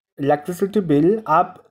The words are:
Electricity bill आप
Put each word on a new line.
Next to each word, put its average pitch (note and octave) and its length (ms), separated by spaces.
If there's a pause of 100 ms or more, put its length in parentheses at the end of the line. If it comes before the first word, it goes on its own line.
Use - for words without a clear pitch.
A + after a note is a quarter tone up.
(200)
Electricity F3 600
bill E3+ 480
आप E3+ 440